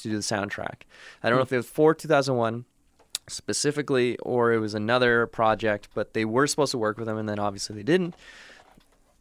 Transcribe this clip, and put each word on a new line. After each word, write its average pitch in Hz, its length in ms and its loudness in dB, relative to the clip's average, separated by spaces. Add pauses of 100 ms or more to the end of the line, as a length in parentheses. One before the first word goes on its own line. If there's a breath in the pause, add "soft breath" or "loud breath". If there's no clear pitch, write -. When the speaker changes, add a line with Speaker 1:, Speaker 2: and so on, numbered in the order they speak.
Speaker 1:
to 117 80 -8
do 107 60 -2
the 104 80 -2
soundtrack. - 580 -6 (420 loud breath)
I 110 60 2
don't 120 80 4
know 131 60 2
Speaker 2:
Hmm. 127 60 -4
Speaker 1:
if - 40 -2
it 127 40 0
was 117 120 -4
for 156 240 4
two 156 140 -8
thousand 139 280 2
one 117 300 -2 (640)
specifically, 131 920 -2
or 117 340 2
it 113 60 2
was 107 140 -4
another 117 540 2
project, 110 680 0
but 104 200 -6
they 110 120 0
were 123 220 2
supposed 139 240 0
to 135 80 -4
work 107 180 -2
with 113 100 -8
him, 110 100 -4
and 110 120 -4
then 104 100 -4
obviously 101 360 -6
they 101 80 -12
didn't. 175 320 0 (1040 loud breath)